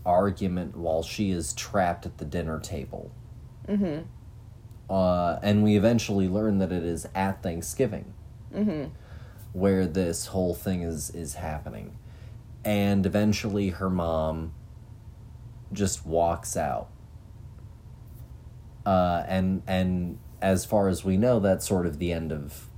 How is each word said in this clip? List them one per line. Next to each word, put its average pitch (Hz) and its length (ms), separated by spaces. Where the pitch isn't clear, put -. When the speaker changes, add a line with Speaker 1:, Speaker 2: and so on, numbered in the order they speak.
Speaker 1:
argument 90 720
while 82 260
she 101 280
is 85 240
trapped 90 500
at - 140
the - 60
dinner 80 360
table. - 500
Speaker 2:
Mm-hmm. 185 360
Speaker 1:
Uh, 90 520
and 104 200
we 104 140
eventually 101 520
learn 104 300
that 92 140
it 87 100
is 82 320
at 95 280
Thanksgiving. 92 720
Speaker 2:
Mm-hmm. 156 360
Speaker 1:
Where 92 340
this 85 400
whole 90 280
thing 92 280
is, 80 280
is 82 240
happening. - 640
And 101 420
eventually 101 640
her 95 200
mom 80 640
just - 340
walks 82 500
out. 71 320
Uh, 90 420
and, 92 400
and 90 520
as 95 240
far 101 240
as 90 160
we 95 120
know, 117 240
that's 95 260
sort 90 200
of 76 120
the 87 140
end 80 200
of 71 340